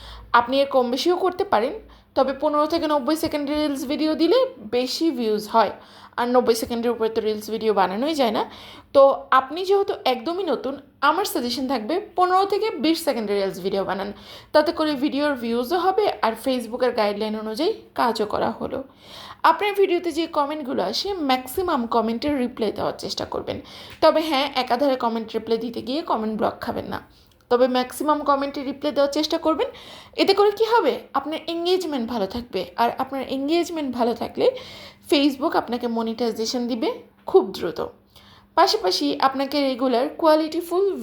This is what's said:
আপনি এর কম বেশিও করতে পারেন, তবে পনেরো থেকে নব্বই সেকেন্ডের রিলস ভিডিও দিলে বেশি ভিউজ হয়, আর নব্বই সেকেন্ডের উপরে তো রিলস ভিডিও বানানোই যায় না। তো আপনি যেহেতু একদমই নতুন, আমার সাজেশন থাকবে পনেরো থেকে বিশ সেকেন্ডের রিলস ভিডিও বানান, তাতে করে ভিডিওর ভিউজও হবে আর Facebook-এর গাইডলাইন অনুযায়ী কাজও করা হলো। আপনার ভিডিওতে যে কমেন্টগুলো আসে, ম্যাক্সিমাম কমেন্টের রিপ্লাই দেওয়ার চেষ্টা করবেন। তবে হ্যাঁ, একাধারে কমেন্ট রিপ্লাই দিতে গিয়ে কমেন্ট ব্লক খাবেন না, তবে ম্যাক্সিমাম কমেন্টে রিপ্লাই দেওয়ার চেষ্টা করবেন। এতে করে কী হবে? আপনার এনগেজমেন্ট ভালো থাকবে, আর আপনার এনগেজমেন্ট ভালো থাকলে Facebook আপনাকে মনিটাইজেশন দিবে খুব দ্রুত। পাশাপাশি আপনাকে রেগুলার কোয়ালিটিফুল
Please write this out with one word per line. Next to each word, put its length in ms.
আপনি 220
এর 140
কম 180
বেশিও 320
করতে 180
পারেন, 200
তবে 140
পনেরো 300
থেকে 200
নব্বই 300
সেকেন্ডের 400
রিলস 280
ভিডিও 200
দিলে 180
বেশি 300
ভিউজ 240
হয়, 180
আর 160
নব্বই 260
সেকেন্ডের 340
উপরে 200
তো 120
রিলস 260
ভিডিও 260
বানানোই 420
যায় 160
না। 60
তো 80
আপনি 200
যেহেতু 240
একদমই 380
নতুন, 220
আমার 240
সাজেশন 400
থাকবে 220
পনেরো 360
থেকে 140
বিশ 140
সেকেন্ডের 340
রিলস 240
ভিডিও 240
বানান, 200
তাতে 240
করে 140
ভিডিওর 300
ভিউজও 420
হবে 200
আর 80
Facebook-এর 540
গাইডলাইন 440
অনুযায়ী 280
কাজও 340
করা 160
হলো। 200
আপনার 280
ভিডিওতে 380
যে 80
কমেন্টগুলো 440
আসে, 180
ম্যাক্সিমাম 520
কমেন্টের 380
রিপ্লাই 340
দেওয়ার 260
চেষ্টা 300
করবেন। 240
তবে 260
হ্যাঁ, 180
একাধারে 400
কমেন্ট 320
রিপ্লাই 300
দিতে 220
গিয়ে 120
কমেন্ট 280
ব্লক 160
খাবেন 280
না, 60
তবে 140
ম্যাক্সিমাম 420
কমেন্টে 300
রিপ্লাই 280
দেওয়ার 200
চেষ্টা 280
করবেন। 240
এতে 180
করে 200
কী 140
হবে? 200
আপনার 200
এনগেজমেন্ট 600
ভালো 220
থাকবে, 260
আর 80
আপনার 200
এনগেজমেন্ট 640
ভালো 240
থাকলে 240
Facebook 520
আপনাকে 260
মনিটাইজেশন 640
দিবে 180
খুব 140
দ্রুত। 220
পাশাপাশি 500
আপনাকে 300
রেগুলার 380
কোয়ালিটিফুল 640